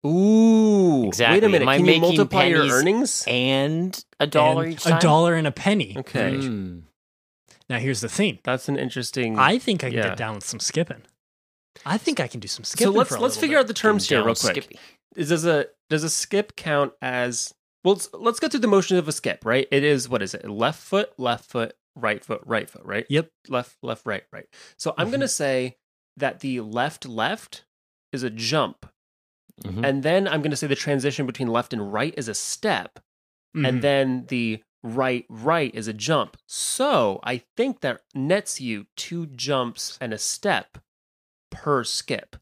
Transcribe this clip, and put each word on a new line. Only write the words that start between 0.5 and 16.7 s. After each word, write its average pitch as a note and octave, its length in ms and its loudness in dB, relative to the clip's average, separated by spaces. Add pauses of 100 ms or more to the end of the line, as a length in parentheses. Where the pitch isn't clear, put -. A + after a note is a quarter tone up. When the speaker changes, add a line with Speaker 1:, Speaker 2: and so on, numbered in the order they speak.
Speaker 2:
Exactly. A2+ 320 4
Speaker 1:
Wait A3 60 4
a G#3 40 6
minute. E3+ 140 6
Speaker 2:
Am B2+ 60 4
I C3+ 80 6
Speaker 1:
Can F3 80 6
you D#3 60 8
Speaker 2:
making E3 100 6
Speaker 1:
multiply E3+ 440 4
your E3 140 4
Speaker 2:
pennies C#3+ 140 4
Speaker 1:
earnings? G3 540 2
Speaker 2:
and C3+ 800 0 (140)
a D3 80 2
dollar D#3 360 4
Speaker 3:
And E3 100 -6
Speaker 2:
each D3+ 100 -10
time? E3 140 4
Speaker 3:
a - 20 2
dollar E3 360 6
and D#3 120 0
a C#3 40 0
penny. D#3 460 0
Speaker 1:
Okay. B2+ 400 -2
Speaker 2:
Hmm. G2 420 -6 (880)
Speaker 3:
Now, B2 100 -2
here's A#2+ 220 -2
the A#2 80 -6
thing. G3 340 -2
Speaker 1:
That's B2+ 240 -4
an C#3 100 -2
interesting B2 600 -4
Speaker 3:
I D#3 180 4
think G#3+ 260 -2
I B2+ 60 -4
can A#2+ 80 -4
Speaker 1:
yeah. G#2 120 0
Speaker 3:
get F#2 80 -8
down A2 180 -6
with G2 100 -14
some A2+ 140 -10
skipping. D#3 440 -4 (840)
I E3 120 -2
think C#4+ 220 -2
I B2+ 80 -2
can A#2+ 120 -12
do G2+ 80 -14
some - 180 -10
Speaker 1:
So - 100 -8
Speaker 3:
skipping G3+ 180 2
Speaker 1:
let's, B3 160 4
Speaker 3:
for C3 60 -4
a A2 40 -6
Speaker 1:
let's B3 160 0
Speaker 3:
little - 60 -4
Speaker 1:
figure D4+ 160 2
Speaker 3:
bit. C4+ 40 6
Speaker 1:
out B3 60 0
the A3 60 -8
terms G#3 340 2
Speaker 2:
Getting C#3+ 80 2
Speaker 1:
here A#2 40 6
Speaker 2:
down G#2+ 60 2
Speaker 1:
real A#2 80 4
Speaker 2:
with - 80 -4
Speaker 1:
quick. G#2+ 100 2 (120)
Speaker 2:
skipping. - 140 -20 (380)
Speaker 1:
Is, D#3 140 -4
does E3 160 0
a, D#3 220 2 (220)
does D#3 140 0
a E3 60 -2
skip - 480 -2
count C#3+ 340 0 (100)